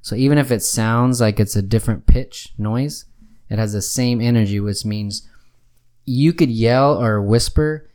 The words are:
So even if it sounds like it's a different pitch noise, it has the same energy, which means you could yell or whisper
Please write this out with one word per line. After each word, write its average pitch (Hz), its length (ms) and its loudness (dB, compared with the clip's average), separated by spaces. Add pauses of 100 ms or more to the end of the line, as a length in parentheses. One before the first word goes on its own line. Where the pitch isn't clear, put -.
So - 140 -8
even 139 220 2
if 139 140 0
it 107 120 -2
sounds 120 580 0
like 110 180 2
it's 101 160 0
a 104 60 0
different 107 460 -2
pitch - 500 2
noise, 113 480 -4 (440)
it 107 100 -4
has 107 140 -2
the 104 80 -4
same 123 400 -2
energy, 110 380 2
which 101 260 -4
means 104 420 -8 (800)
you 139 280 2
could 165 160 2
yell 127 520 2
or 107 200 0
whisper 151 640 0 (100)